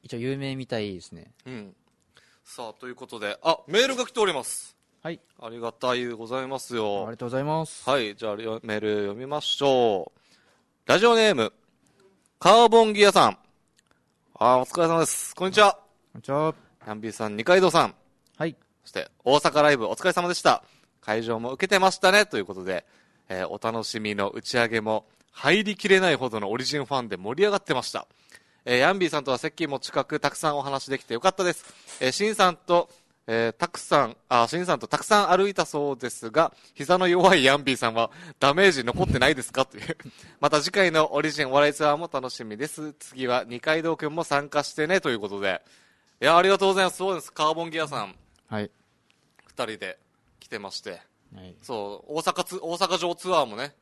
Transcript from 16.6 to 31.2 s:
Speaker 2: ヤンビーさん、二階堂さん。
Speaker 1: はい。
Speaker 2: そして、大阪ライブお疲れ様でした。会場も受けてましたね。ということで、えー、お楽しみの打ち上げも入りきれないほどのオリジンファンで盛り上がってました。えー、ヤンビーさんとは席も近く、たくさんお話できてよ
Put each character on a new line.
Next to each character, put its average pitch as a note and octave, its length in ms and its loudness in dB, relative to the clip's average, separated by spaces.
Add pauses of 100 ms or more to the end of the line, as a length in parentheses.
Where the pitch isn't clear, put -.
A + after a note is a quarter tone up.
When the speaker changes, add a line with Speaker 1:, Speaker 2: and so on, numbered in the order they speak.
Speaker 2:
ヤ G#2+ 80 -12
ン G#2+ 80 -12
ビ A2 80 -8
ー - 20 -10
さ G#2+ 160 -6
ん、 G#2 80 -6
二 A#2 80 -6
階 F3+ 160 6
堂 F#3 120 4
さ D3 140 4
ん。 F#2+ 100 -8 (420)
Speaker 1:
は D#3 80 -4
い。 D#3+ 100 -8 (280)
Speaker 2:
そ - 60 -20
し - 20 -20
て、 - 180 -8 (140)
大 C3+ 140 6
阪 D3 260 4
ラ D3 80 6
イ C#3 60 4
ブ G#2+ 100 -2
お A2 80 -4
疲 - 100 -8
れ F3+ 60 4
様 F3 160 -2
で F3 80 -2
し - 80 -8
た。 C3+ 200 4 (380)
会 A2 220 -2
場 A2+ 160 -4
も A#2+ 120 -8
受 C3+ 140 -4
け - 20 -8
て G3 120 2
ま F#3+ 100 4
し - 80 -4
た F#3 140 4
ね。 G3+ 160 4
と C3 100 -6
い G#2 40 -2
う F#2 40 -4
こ F#2+ 80 -12
と F#2 100 -10
で、 F#2 220 -6 (420)
え F#2 160 -6
ー、 E2+ 40 -6
お G2+ 100 -10
楽 A2+ 280 -4
し A2+ 140 -8
み G#2+ 140 -4
の G2+ 160 -2
打 A2+ 140 -10
ち - 140 -4
上 A#2 100 2
げ A2+ 140 -2
も A2 260 -4 (240)
入 F3+ 320 0
り G3+ 120 -4
き - 140 -6
れ F#3+ 100 6
な F#3 120 2
い C#3 40 2
ほ B2+ 140 -4
ど A2 100 -6
の G2+ 120 -4
オ A#2 60 -2
リ C3 60 -6
ジ C3+ 140 -4
ン C3+ 80 -4
フ C#3 80 -6
ァ C3 80 -2
ン A2+ 80 -10
で G2 80 -6
盛 A2 220 -8
り G3+ 60 4
上 G#3 60 2
が G3+ 60 0
っ - 60 -4
て - 100 -2
ま B2+ 80 0
し - 100 -10
た。 - 160 -8 (600)
え B2 100 2
ー、 - 20 -
ヤ D#3 120 6
ン G3 60 -2
ビ F3 100 0
ー - 20 0
さ D#3 100 -2
ん C3+ 40 -8
と C3+ 60 -6
は B2 80 0
席 D#3 300 -6
も C#3 120 -6
近 - 240 -4
く、 D3+ 160 -6
た C#3+ 120 -2
く - 40 -18
さ D#3 140 -2
ん D3 80 -2
お C#3 60 -6
話 C3+ 260 -6
で C3+ 80 -4
き - 60 -12
て - 100 -8
よ A#2 80 -6